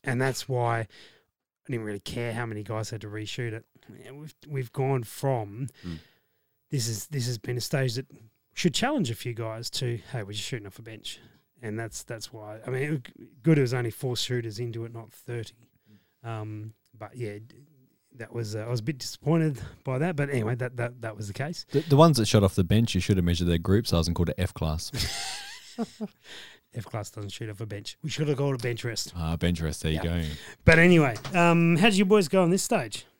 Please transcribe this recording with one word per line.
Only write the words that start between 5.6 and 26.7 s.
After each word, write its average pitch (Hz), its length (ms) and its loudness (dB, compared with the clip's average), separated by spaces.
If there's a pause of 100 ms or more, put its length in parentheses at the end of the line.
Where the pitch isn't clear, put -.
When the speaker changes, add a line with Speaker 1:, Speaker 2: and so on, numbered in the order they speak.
Speaker 2:
Mm. 85 140 -8 (720)
Speaker 1:
this 123 160 -2
is, 110 220 -6
this 131 180 -4
has 120 120 -4
been 123 180 -6
a 117 40 -4
stage 131 340 -2
that 131 120 -6 (480)
should - 200 2
challenge 247 360 0
a 113 60 -4
few 120 180 -8
guys 113 360 -8
to, 120 280 -4 (140)
"Hey, 120 100 -4
we're 98 100 -10
just 104 120 -8
shooting 104 240 -8
off - 100 -18
a 117 40 -18
bench." - 360 -14 (420)
And 107 180 -6
that's, 113 260 -10
that's 113 280 -10
why. 107 340 -14
I 120 40 -6
mean, 131 120 -2 (120)
it, - 480 -12
good 156 160 6
it 139 40 4
was 123 120 0
only 120 160 -2
four 123 260 -4
shooters 117 440 -4
into 117 240 -8
it, 117 100 -14
not 113 180 -14
thirty. 117 420 -10 (680)
Um, 107 520 -8 (220)
but 107 200 -16
yeah, 107 180 -6 (120)
d-, - 100 -20 (600)
that 117 180 -14
was, 110 220 -4
uh, 107 40 -4
I 110 80 -8
was 120 120 0
a - 40 -10
bit 135 140 -4
disappointed 156 600 0 (240)
by 131 140 -4
that. 170 180 -2
But 143 140 -2
anyway, 120 260 0
that, 123 200 -6
that, 120 260 -6
that 110 140 -8
was 104 120 -8
the 101 40 -10
case. 151 380 -8
Speaker 3:
The, 139 100 4
the 139 160 6
ones 156 220 10
that 107 80 4
shot 104 160 6
off 98 140 4
the 95 80 4
bench, 110 300 4
you 90 60 4
should 101 160 2
have 90 80 2
measured 87 240 2
their 85 100 4
group 98 280 4
size 82 220 4
and 85 80 0
called 85 140 2
it - 80 -4
F 90 140 0
class. 78 380 -4 (880)
Speaker 1:
<laughs> - 0 - (960)